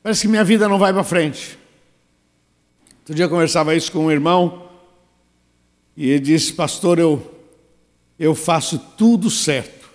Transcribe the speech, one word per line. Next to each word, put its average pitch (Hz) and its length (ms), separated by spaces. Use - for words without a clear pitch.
Parece 214 220
que 214 40
minha 214 160
vida 214 240
não 202 120
vai 196 120
pra 190 120
frente." 156 540
Outro - 160
dia 165 120
eu 160 40
conversava 160 460
isso 160 160
com 156 160
um 160 40
irmão 170 560
e 147 140
ele 143 100
disse: 151 320
"Pastor, 170 460
eu, 156 340
eu 160 160
faço 165 460
tudo 220 320
certo. - 640